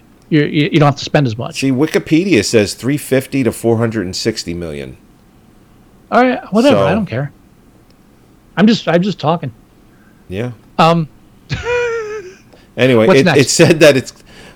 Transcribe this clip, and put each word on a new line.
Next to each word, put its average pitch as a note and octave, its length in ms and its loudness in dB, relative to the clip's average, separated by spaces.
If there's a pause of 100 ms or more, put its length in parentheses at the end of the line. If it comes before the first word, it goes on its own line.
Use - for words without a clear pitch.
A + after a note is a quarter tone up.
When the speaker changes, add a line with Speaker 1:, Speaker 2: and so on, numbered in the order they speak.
(300)
Speaker 1:
You, D#3 140 2
you, D3 300 -2
you D#3+ 60 4
don't D3 80 6
have C#3 100 0
to - 80 -12
spend D3+ 200 0
as A2 100 -4
much. B2 260 -10
Speaker 2:
See, C3+ 100 0
Wikipedia D#3 760 0
says G#2 300 0
three C#3 220 -4
fifty - 460 -2
to A#2 80 0
four A2+ 260 -2
hundred A2 280 -2
and F#2 100 -8
sixty - 380 -6
million. D2 440 -12 (1120)
Speaker 1:
All A3 100 2
right, B3+ 180 0 (140)
whatever. A#3+ 220 2
Speaker 2:
So - 100 2
Speaker 1:
I D#3+ 80 0
don't G3+ 140 -2
care. C#3 240 -6 (1200)
I'm F#3+ 120 4
just, A3 200 0
I'm F3 140 2
just F#3+ 180 -4
talking. D#3 320 -4 (760)
Speaker 2:
Yeah. A2+ 240 -8 (260)
Speaker 1:
Um. E3 300 2 (420)
<laughs> - 80 -6 (1200)
Speaker 2:
Anyway, A#2+ 300 4
Speaker 1:
What's D#3+ 120 6
Speaker 2:
it, C3+ 60 4
Speaker 1:
next? D3 160 4
Speaker 2:
it B2 80 0
said D#3+ 320 4
that D3 160 6
it's - 160 -6 (420)